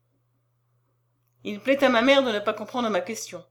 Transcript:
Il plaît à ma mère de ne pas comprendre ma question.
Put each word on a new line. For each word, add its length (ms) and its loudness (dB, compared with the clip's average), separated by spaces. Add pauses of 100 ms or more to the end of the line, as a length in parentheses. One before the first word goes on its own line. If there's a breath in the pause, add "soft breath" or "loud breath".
(1400)
Il 160 -8
plaît 240 0
à 60 6
ma 140 2
mère 200 6
de 80 0
ne 80 -2
pas 140 -4
comprendre 380 -4
ma 100 0
question. 500 -12